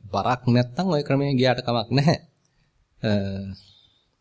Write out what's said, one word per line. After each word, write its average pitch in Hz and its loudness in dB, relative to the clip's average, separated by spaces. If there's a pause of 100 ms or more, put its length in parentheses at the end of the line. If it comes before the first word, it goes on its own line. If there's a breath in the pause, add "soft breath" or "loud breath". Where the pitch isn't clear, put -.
බරක් 120 -2
නැත්තම් 123 2
ඔය 151 0
ක්‍රමයේ 139 0
ගියාට 127 2
කමක් 120 -4
නැහැ. 139 4 (840)
අ, 113 -2 (1120 soft breath)